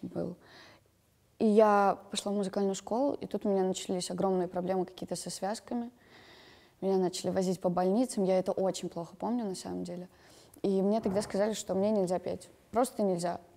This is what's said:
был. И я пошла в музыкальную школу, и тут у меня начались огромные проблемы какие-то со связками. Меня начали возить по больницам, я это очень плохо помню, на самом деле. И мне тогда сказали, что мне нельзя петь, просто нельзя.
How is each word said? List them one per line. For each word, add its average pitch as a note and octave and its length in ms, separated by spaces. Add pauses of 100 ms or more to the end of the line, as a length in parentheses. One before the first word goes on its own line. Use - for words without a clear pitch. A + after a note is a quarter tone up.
был. F3+ 360 (1000)
И - 80
я G3+ 540 (120)
пошла G#3 200
в G3+ 40
музыкальную G3 400
школу, C4 380
и - 140
тут - 180
у G#3+ 40
меня F#3+ 140
начались F#3 460
огромные F#3 380
проблемы F3+ 380
какие-то - 300
со - 140
связками. A#3 640 (880)
Меня F#3+ 160
начали F3+ 320
возить F#3 300
по F3+ 100
больницам, F#3+ 540
я F#3 160
это F#3 140
очень F3+ 360
плохо E3+ 280
помню, A3+ 280
на F#3 100
самом F3+ 280
деле. F3+ 240 (540)
И F#3+ 200
мне G#3 200
тогда G3+ 200
сказали, G#3 320
что F#3+ 220
мне G3+ 160
нельзя F#3 280
петь, F#3 300 (220)
просто A#3 320
нельзя. F3+ 360 (180)